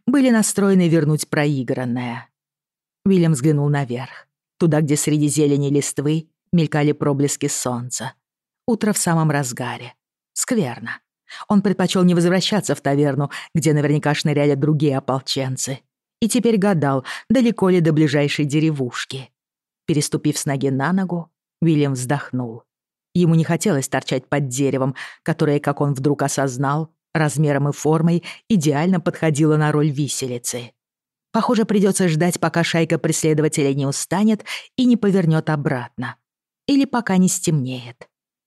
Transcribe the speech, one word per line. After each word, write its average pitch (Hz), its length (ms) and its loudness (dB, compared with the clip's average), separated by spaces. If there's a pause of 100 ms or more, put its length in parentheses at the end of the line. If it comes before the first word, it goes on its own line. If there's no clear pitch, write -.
были 262 240 4
настроены 196 580 2
вернуть 156 400 2
проигранное. 127 960 -2 (840)
Уильям 170 240 4
взглянул 147 360 2
наверх, 127 580 -4 (300)
туда, 156 240 2
где 147 140 2
среди 147 320 0
зелени 143 420 2
листвы 143 600 -2 (220)
мелькали 151 400 2
проблески 143 560 -2
солнца. 123 640 -6 (540)
Утро 214 260 0
в - 40 -2
самом 160 340 2
разгаре. 123 640 -6 (380)
Скверно. 120 640 -4 (480)
Он 202 140 4
предпочёл 185 420 0
не 180 100 6
возвращаться 175 600 0
в - 60 -10
таверну, 143 500 0 (240)
где 156 180 2
наверняка 147 400 2
шныряли 147 420 2
другие 143 420 2
ополченцы, 131 800 -4 (420)
и 233 60 2
теперь 226 300 2
гадал, 147 480 0 (240)
далеко 233 400 2
ли 185 120 4
до 160 120 2
ближайшей 147 520 2
деревушки. 135 880 -4 (540)
Переступив 147 520 -2
с - 80 -8
ноги 139 240 -2
на 135 220 -2
ногу, 180 400 -4 (300)
Уильям 147 320 2
вздохнул. 123 720 -6 (500)
Ему 170 220 4
не 165 80 4
хотелось 160 460 0
торчать 131 380 -4
под 143 200 -2
деревом, 131 480 -2 (280)
которое, 151 360 0
как 143 220 -4
он 143 120 0
вдруг 135 280 -2
осознал, 139 720 -2 (200)
размером 147 560 0
и - 20 0
формой 165 520 0 (260)
идеально 165 500 2
подходило 156 580 0
на 151 140 2
роль 151 180 0
виселицы. 123 840 -6 (580)
Похоже, 226 340 0
придётся 190 420 2
ждать, 165 320 0
пока 165 240 0
шайка 165 340 0
преследователей 156 800 0
не 139 100 -2
устанет 214 600 -2 (300)
и 254 100 0
не 240 120 4
повернёт 165 520 2
обратно. 131 640 -6 (500)
Или 277 200 4
пока 233 320 -2
не 185 100 4
стемнеет, 127 800 -4 (380)